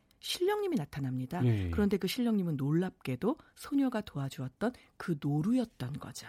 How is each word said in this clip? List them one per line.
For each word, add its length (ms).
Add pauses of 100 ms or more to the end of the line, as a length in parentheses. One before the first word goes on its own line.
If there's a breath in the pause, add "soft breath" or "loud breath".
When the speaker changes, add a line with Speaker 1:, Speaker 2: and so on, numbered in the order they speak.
(200)
Speaker 1:
신령님이 580
나타납니다. 680
Speaker 2:
예, 200
예. 40
Speaker 1:
그런데 280
그 100
신령님은 500
놀랍게도 800 (180 loud breath)
소녀가 460
도와주었던 680 (260 loud breath)
그 240
노루였던 800
거죠. 300